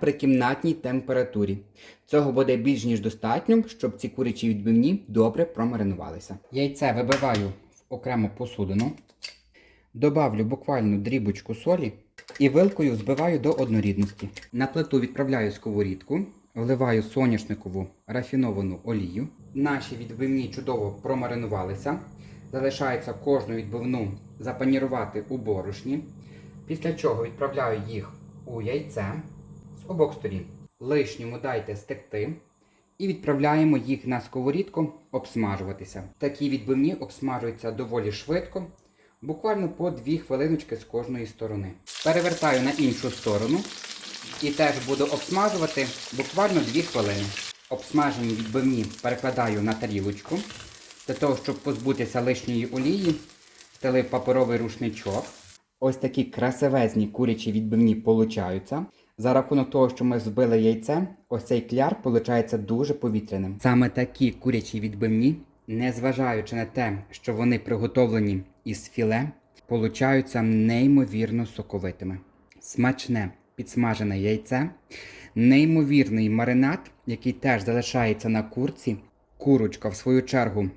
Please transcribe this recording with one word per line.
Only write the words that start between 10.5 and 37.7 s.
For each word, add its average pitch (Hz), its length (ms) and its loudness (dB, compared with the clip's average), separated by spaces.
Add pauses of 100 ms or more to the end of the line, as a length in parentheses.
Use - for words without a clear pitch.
дрібочку 107 560 -2
солі 160 380 0 (460)
і 143 100 8
вилкою 160 440 4
взбиваю 139 460 0
до 139 140 2
однорідності. 101 760 0 (240)
На 127 140 0
плиту 151 340 0
відправляю 127 520 0
сковорідку, 104 720 -2 (280)
вливаю 120 480 2
соняшникову 104 840 -2 (200)
рафіновану 110 800 -2
олію. 107 440 -4 (260)
Наші 139 420 -2
відбивні 123 520 -4
чудово 107 420 -4 (120)
промаринувалися. 120 960 -2 (540)
Залишається 135 600 -2
кожну 113 420 0
відбивну 113 580 -4 (260)
запанірувати 127 920 0
у 131 100 -4
борошні, 107 680 -4 (640)
після 160 260 -2
чого 117 320 -2
відправляю 117 640 -2
їх 104 240 -8 (340)
у 117 160 -8
яйце 113 500 -4 (680)
з - 80 -12
обох 156 240 2
сторін. 95 320 -6 (340)
Лишньому 120 580 -2
дайте 113 380 -4
стекти 123 580 -6 (640)
і 196 80 -4
відправляємо 151 720 4
їх 123 300 -2
на 123 140 -2
сковорідку 151 720 -2 (180)
обсмажуватися. 98 920 -4 (160)
Такі 143 320 -2
відбивні 135 440 2
обсмажуються 120 760 -6